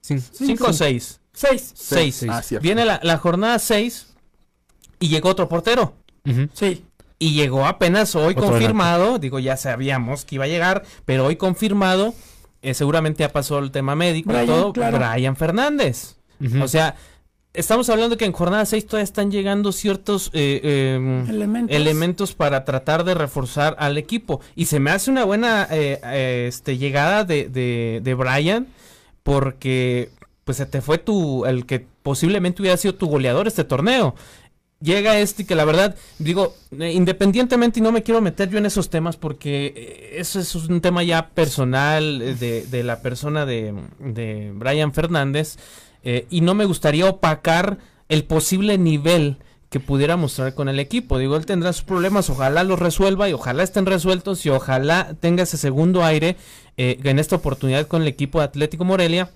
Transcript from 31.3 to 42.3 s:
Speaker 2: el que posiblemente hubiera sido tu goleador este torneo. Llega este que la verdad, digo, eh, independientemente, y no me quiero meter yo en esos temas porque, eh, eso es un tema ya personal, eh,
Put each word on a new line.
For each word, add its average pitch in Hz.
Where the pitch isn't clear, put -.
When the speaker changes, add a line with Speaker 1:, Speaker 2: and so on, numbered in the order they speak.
Speaker 2:
el 123
que 127
posiblemente 180
hubiera 185
sido 185
tu 175
goleador 139
este 151
torneo. 175
Llega 202
este 202
que 180
la 156
verdad, 175
digo, 170
eh, 165
independientemente, 202
y 220
no 226
me 220
quiero 247
meter 196
yo 202
en 208
esos 196
temas 165
porque, 143
eh, 113
eso 180
es 165
un 165
tema 175
ya 165
personal, 143
eh, 127